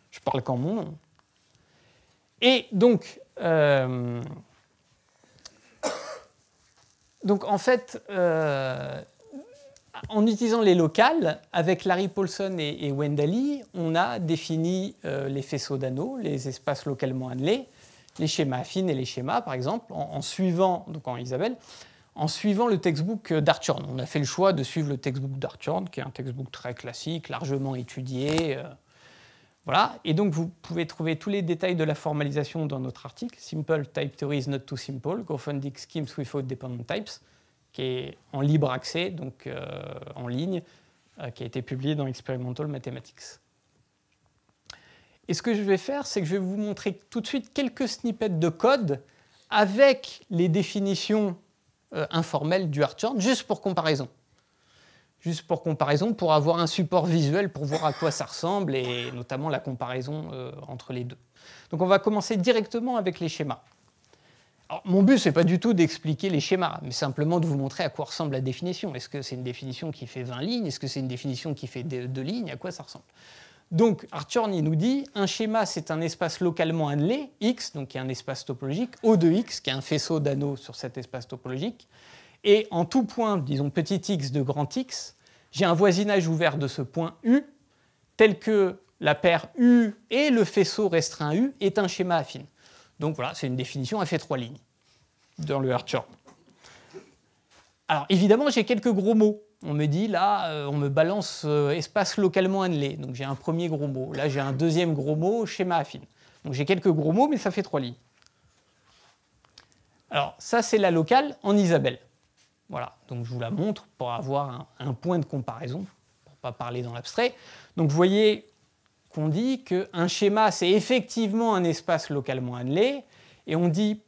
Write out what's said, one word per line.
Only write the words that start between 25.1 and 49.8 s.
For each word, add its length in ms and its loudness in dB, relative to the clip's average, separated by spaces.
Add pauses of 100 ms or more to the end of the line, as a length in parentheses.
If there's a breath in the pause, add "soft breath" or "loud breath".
d'Archorn, 500 -6
qui 120 -10
est 20 -6
un 80 -12
textbook 400 -10
très 220 -12
classique, 560 -10
largement 460 -4
étudié, 840 -2
euh, 60 -10 (1000 soft breath)
voilà. 400 2
Et 80 2
donc, 180 2
vous 160 -2
pouvez 380 -6
trouver 320 -4
tous 140 -6
les 100 0
détails 340 -2
de 80 0
la 120 0
formalisation 720 -4
dans 120 -6
notre 260 -10
article, 340 -12
Simple 480 -4
Type 280 -6
Theory 220 -4
is 120 -4
not 100 -2
too 180 -12
simple, 460 -8
Grothendieck 560 -8
Schemes 280 -8 (100)
without 260 -6
Dependent 400 -10
Types, 260 -6 (640 soft breath)
qui 80 -10
est 360 -6 (140)
en 100 -2
libre 300 4
accès, 380 -4
donc, 380 -12
euh, 180 -10 (480)
en 140 -10
ligne, 340 -4 (580 soft breath)
euh, 120 -10
qui 120 -12
a 40 -10
été 160 -8
publié 320 -4
dans 100 -4
Experimental 600 -8
Mathematics. 560 -12 (2000 loud breath)
Et 60 -2
ce 80 -6
que 140 2
je 80 0
vais 140 4
faire, 280 -4
c'est 160 -2
que 60 -2
je 60 -2
vais 40 0
vous 200 -2
montrer 520 -4
tout 100 -6
de 60 -6
suite 260 -6
quelques 360 -2
snippets 420 -4
de 200 2
code 520 2 (480 soft breath)
avec 800 4